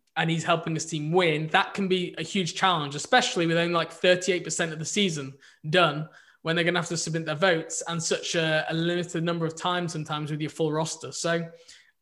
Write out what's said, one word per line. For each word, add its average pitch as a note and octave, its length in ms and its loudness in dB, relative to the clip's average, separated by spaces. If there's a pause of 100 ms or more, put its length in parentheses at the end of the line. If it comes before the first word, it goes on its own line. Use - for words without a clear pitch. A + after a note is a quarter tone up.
(160)
and E3 140 0
he's E3 140 0
helping E3 300 0
his D#3+ 120 -4
team D3+ 260 -4
win. D#3+ 360 4
That F#3 260 2
can G3 140 -2
be F3+ 300 0
a E3 60 -8
huge F3 320 -2
challenge, D#3 400 2
especially F3+ 500 2
with E3 120 2
only, E3+ 160 2
like, E3 180 0
thirty-eight F3+ 520 2
percent E3 280 -2
of D#3 80 -8
the D#3 60 -6
season D#3 480 0 (360)
done, D#3 400 4 (320)
when E3 140 0
they're E3+ 100 2
gonna F3 140 2
have E3 100 -4
to E3+ 80 -2
submit D#3+ 280 -4
their D#3 100 -2
votes, E3 520 2
and E3+ 140 -4
such - 340 -2
a, D#3+ 340 2
a D#3+ 40 -4
limited E3+ 500 -2
number E3+ 220 0
of D#3+ 100 -4
times F3 360 -2
sometimes D3+ 400 -6
with D3+ 80 -4
your D3+ 120 -4
full D#3+ 200 0
roster. D#3 400 -4
So E3+ 380 -2 (520)